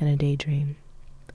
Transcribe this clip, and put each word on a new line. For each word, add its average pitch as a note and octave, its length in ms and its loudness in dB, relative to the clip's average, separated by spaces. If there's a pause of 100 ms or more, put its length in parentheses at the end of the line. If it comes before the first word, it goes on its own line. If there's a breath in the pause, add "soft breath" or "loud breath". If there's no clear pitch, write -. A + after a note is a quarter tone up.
and D3 80 4
a C#3+ 80 4
daydream." C#3+ 580 0 (600 soft breath)